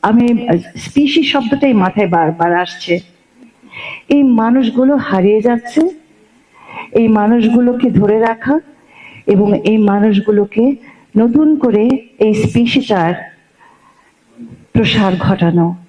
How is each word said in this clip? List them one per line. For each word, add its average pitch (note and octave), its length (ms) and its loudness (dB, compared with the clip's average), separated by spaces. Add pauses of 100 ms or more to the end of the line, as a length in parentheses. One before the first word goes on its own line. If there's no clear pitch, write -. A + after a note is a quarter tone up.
আমি A#3 260 2 (480)
স্পিসি D4 460 -2
শব্দটাই C4+ 500 -2
মাথায় G3 340 0
বারবার E3 480 0
আসছে। F3 460 -4 (1080)
এই C#4+ 140 2
মানুষগুলো B3 720 0
হারিয়ে G3+ 440 0
যাচ্ছে, A#3 400 -2 (1120)
এই A3+ 160 2
মানুষগুলোকে A#3+ 840 2
ধরে G#3 300 0
রাখা A#3 400 -2 (680)
এবং G3+ 320 2
এই A3 200 0
মানুষগুলোকে G#3 960 0 (400)
নতুন C#4+ 400 2
করে A#3+ 340 0 (280)
এই G#3+ 160 2
স্পিসিটার G#3+ 800 0 (1600)
প্রসার G#3 440 0
ঘটানো। E3+ 580 0 (140)